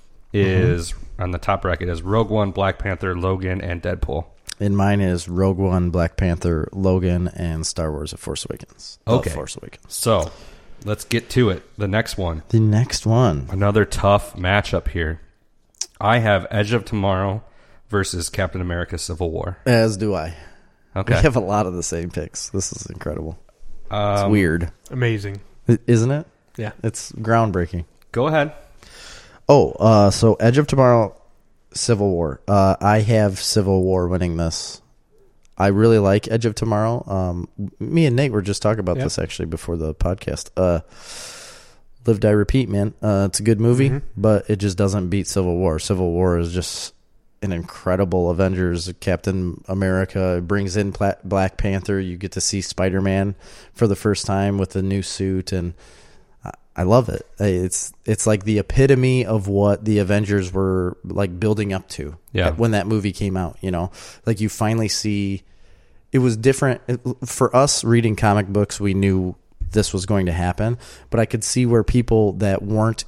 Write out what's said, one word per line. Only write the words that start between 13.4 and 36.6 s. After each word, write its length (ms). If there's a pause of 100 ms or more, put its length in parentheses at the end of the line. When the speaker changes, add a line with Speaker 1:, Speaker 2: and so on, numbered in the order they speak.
Speaker 2:
Another 340
tough 500
matchup 540
here. 320 (800)
I 180
have 320
Edge 220
of 120
Tomorrow 600 (440)
versus 400
Captain 320
America: 380
Civil 320
War. 360
Speaker 1:
As 300
do 200
I. 180 (600)
Speaker 2:
Okay. 180
Speaker 1:
We 60
have 160
a 40
lot 260
of 80
the 100
same 260
picks. 400
This 220
is 140
incredible. 520 (480)
It's 360
Speaker 2:
Um, 100
Speaker 1:
weird. 400 (180)
Speaker 3:
Amazing. 500 (280)
Speaker 1:
I-, 180
isn't 240
it? 160 (300)
Speaker 3:
Yeah. 160 (100)
Speaker 1:
It's 300
groundbreaking. 720 (260)
Speaker 2:
Go 160
ahead. 260 (920)
Speaker 1:
Oh, 260
uh, 380
so 240
Edge 220
of 100
Tomorrow, 540 (540)
Civil 360
War. 380
Uh, 320
I 200
have 380
Civil 440
War 260
winning 300
this. 420 (800)
I 80
really 320
like 320
Edge 160
of 80
Tomorrow. 520